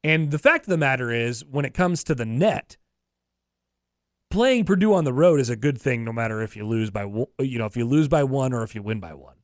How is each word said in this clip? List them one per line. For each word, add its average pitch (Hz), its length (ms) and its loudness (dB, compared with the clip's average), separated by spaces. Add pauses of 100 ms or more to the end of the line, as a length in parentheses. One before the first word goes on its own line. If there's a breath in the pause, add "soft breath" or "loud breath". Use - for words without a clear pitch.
And 156 260 2
the 151 100 -2
fact 320 260 2
of 214 40 -12
the 175 80 0
matter 131 340 0
is, 117 340 -4
when 143 200 -4
it - 80 -10
comes 175 300 0
to 156 120 -4
the 120 100 -6
net, 143 520 -2 (1500)
playing 240 360 2
Purdue 202 280 4
on 175 100 2
the 135 100 0
road 156 260 6
is 120 100 0
a 120 60 -2
good 123 240 0
thing 120 240 -2
no 113 100 -6
matter 113 280 -4
if 107 140 -8
you 107 100 -10
lose 110 240 0
by 101 160 -6
wo-, 104 240 -4 (100)
you 131 200 -2
know, 113 60 -2
if 104 100 -8
you 120 100 -2
lose 147 220 4
by 147 160 2
one 131 300 -2
or 113 100 -2
if 110 120 -10
you 104 60 -8
win 107 180 -4
by 85 140 -14
one. 67 300 -20